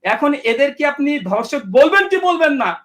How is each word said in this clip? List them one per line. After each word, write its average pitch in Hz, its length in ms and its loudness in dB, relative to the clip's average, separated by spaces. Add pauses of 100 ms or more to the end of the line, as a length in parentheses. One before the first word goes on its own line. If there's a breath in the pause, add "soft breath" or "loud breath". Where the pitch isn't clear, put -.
এখন 233 320 -2
এদেরকে 277 520 -2
আপনি 285 340 -2
ধর্ষক 226 420 -4 (100)
বলবেন 320 380 4
কি 381 80 2
বলবেন 339 360 2
না 214 320 -2